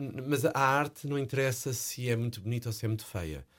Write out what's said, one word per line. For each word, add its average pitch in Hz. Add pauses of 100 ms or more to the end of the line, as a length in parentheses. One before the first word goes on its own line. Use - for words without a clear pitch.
(240)
mas 139
a -
arte 143
não 143
interessa 131
se 123
é 120
muito 117
bonita 117
ou 113
se -
é 110
muito 110
feia. 78 (140)